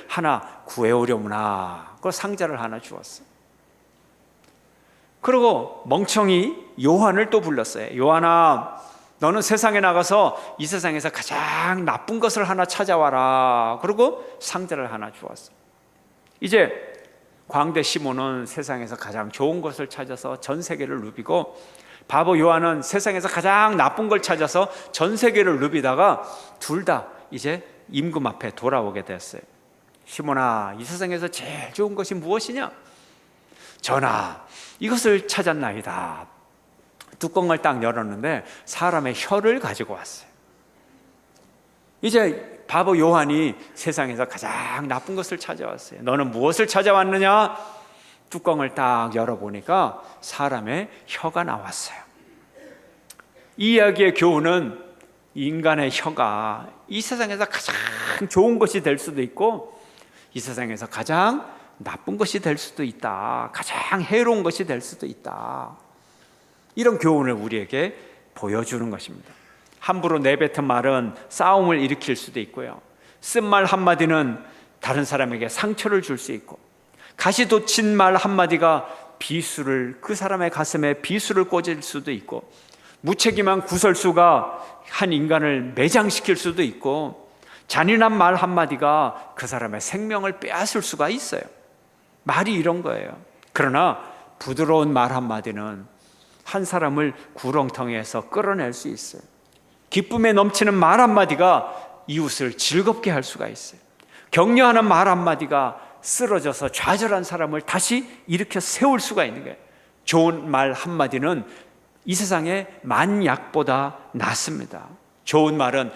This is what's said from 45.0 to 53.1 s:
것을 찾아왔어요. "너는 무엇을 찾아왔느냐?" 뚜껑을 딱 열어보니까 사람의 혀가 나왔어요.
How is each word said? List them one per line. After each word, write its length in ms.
것을 200
찾아왔어요. 640
"너는 280
무엇을 360
찾아왔느냐?" 880
뚜껑을 460
딱 380
열어보니까 880
사람의 680
혀가 380
나왔어요. 540